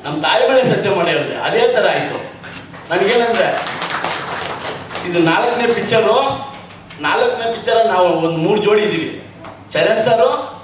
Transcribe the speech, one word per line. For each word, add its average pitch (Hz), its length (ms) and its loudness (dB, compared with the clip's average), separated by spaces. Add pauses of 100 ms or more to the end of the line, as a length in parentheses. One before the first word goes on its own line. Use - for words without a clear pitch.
ನಮ್ಮ 151 180 -4
ತಾಯಿ - 280 4
ಮೇಲೆ 254 200 4
ಸತ್ಯ 202 200 2
ಮಾಡಿ 170 220 2
ಹೇಳಿದೆ. - 240 -2
ಅದೇ 240 380 0
ಥರ 220 160 2
ಆಯ್ತು. - 420 -4 (580)
ನನಗೇನಂದ್ರೆ 208 680 2 (1500)
ಇದು 175 100 0
ನಾಲ್ಕನೇ 233 540 2
ಪಿಕ್ಚರು, 214 480 2 (800)
ನಾಲ್ಕನೇ 226 520 0
ಪಿಕ್ಚರ್ 226 340 2
ನಾವು 180 200 4
ಒಂದು 165 300 0
ಮೂರು 190 240 2
ಜೋಡಿ 208 200 4
ಇದೀವಿ, 165 420 -4 (480)
ಚರಣ್ 170 320 2
ಸರ್ - 600 2